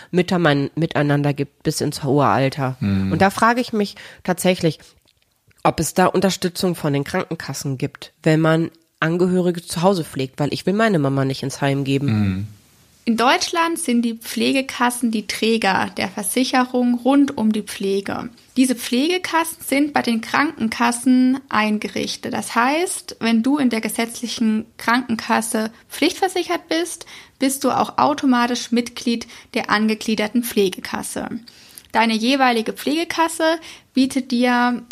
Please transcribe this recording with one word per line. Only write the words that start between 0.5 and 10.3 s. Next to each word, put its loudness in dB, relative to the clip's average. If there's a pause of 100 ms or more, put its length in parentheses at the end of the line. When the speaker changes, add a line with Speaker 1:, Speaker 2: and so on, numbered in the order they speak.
Speaker 1:
Miteinander 2
gibt -8
bis -2
ins -4
hohe 4
Alter. 0
Speaker 2:
Mhm. 0
Speaker 1:
Und 2
da 6
frage 2
ich -6
mich -2 (280)
tatsächlich, 0 (840)
ob 2
es -4
da 6
Unterstützung 0
von -2
den 0
Krankenkassen -6
gibt, -8
wenn 4
man 2 (300)
Angehörige 2
zu -4
Hause 4
pflegt, -6